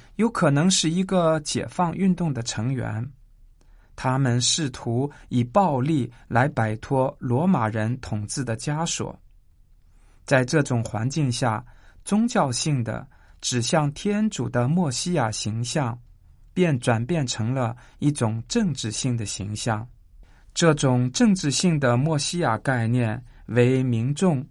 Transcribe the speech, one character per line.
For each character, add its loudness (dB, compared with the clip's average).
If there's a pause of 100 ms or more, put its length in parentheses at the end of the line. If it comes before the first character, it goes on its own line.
(180)
有 2
可 2
能 4
是 2
一 0
个 2
解 -4
放 -2
运 2
动 -2
的 -4
成 -2
员， -4 (840)
他 0
们 2
试 0
图 -4 (200)
以 0
暴 2
力 -2 (160)
来 2
摆 -2
脱 -2
罗 0
马 2
人 -2
统 -6
治 -6
的 -4
枷 -4
锁。 -6 (1080)
在 4
这 2
种 0
环 -4
境 0
下， -2 (380)
宗 0
教 0
性 -2
的 -8 (320)
指 -2
向 2
天 0
主 -4
的 2
默 2
西 -4
亚 0
形 -4
象 -2 (560)
便 2
转 2
变 0
成 -2
了 0 (260)
一 2
种 -2
政 0
治 -4
性 -2
的 -4
形 -6
象。 -4 (640)
这 4
种 2
政 6
治 0
性 2
的 4
默 2
西 -4
亚 0
概 0
念 0 (220)
为 4
民 0
众 2